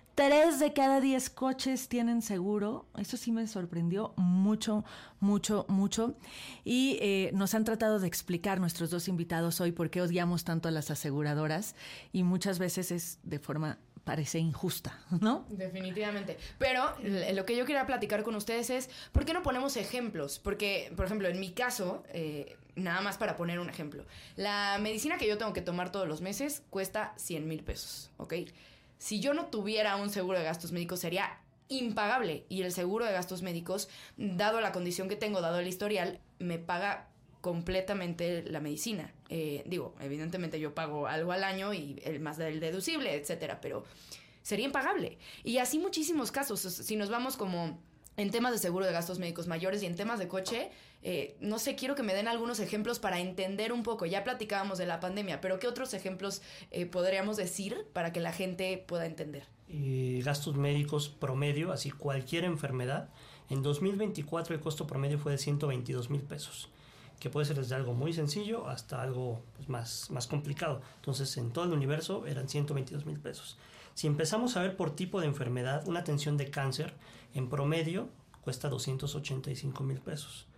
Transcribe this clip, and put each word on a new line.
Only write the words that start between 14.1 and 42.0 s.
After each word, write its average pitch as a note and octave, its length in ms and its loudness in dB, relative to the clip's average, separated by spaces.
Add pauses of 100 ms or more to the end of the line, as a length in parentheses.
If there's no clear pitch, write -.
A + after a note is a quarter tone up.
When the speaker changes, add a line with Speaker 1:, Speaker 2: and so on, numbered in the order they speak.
Speaker 1:
injusta, E3 600 0 (220)
¿no? A3 300 4
Speaker 2:
Definitivamente. F#3+ 880 -4 (200)
Pero B3+ 240 4 (200)
l-, F#3+ 320 2
lo F#3+ 100 2
que A#3 100 2
yo B3 120 4
quería C#4 200 2
platicar G#3+ 360 0
con A3+ 120 -2
ustedes A3+ 360 -2
es, C4 200 0 (220)
¿por D4 140 4
qué D#4+ 80 0
no F4+ 80 2
ponemos C4+ 340 2
ejemplos? F#3 640 -2
Porque, G3+ 580 0
por F#3+ 80 2
ejemplo, F#3+ 240 2
en F3+ 100 2
mi F#3+ 140 -4
caso, A#3+ 560 0
eh, D3+ 480 -6 (180)
nada F#3 280 0
más G3+ 160 -2
para G#3+ 180 0
poner E3+ 240 0
un F3 80 -4
ejemplo, - 360 -8 (320)
la G3+ 440 2
medicina A3 380 0
que A3+ 100 2
yo G#3+ 100 4
tengo G#3+ 140 0
que F3+ 80 -2
tomar F3+ 320 -2
todos F#3+ 160 0
los D#3 140 -2
meses C4+ 480 -4
cuesta G3 460 -2
cien D#3+ 300 -4
mil D#3+ 160 -4
pesos, - 540 -8
¿ok? C#3+ 180 -6 (600)
Si G#3+ 240 -4
yo C4+ 140 4
no E4+ 120 0
tuviera G#3+ 500 2
un G3+ 140 -2
seguro F#3 280 0
de E3 60 2
gastos E3 280 -2
médicos, F3 280 -2
sería F3+ 380 -2 (300)
impagable. A3 800 0
Y F#3 140 -2
el F3+ 100 0
seguro F#3 320 2
de A3 80 2
gastos F3+ 300 -2
médicos, F3+ 460 -2 (280)
dado G#3 460 2
la F#3+ 100 2
condición F3+ 360 -2
que G#3 80 -2
tengo, G#3 260 0
dado E3 160 2
el F3 100 0
historial, F#3+ 520 0 (180)
me F3 200 -2
paga F3+ 480 -2 (340)
completamente F3 1040 0
la D#3+ 180 -4
medicina. D#3 540 -4 (160)
Eh, D3+ 340 -2
digo, E3+ 380 -4
evidentemente D#3+ 580 -4
yo D3 140 -4
pago D3 320 -2
algo D#3+ 260 0
al F#3+ 120 0
año F#3+ 280 -2
y C#3+ 320 -6